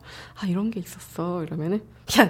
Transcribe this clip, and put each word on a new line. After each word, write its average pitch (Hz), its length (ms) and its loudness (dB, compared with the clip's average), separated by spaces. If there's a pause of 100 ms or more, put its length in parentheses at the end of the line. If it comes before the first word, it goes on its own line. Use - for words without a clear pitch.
(360)
"아, 208 120 -6
이런 196 240 2
게 220 80 -4
있었어." 175 640 -6
이러면은 160 380 -2 (380)
"야, 220 100 12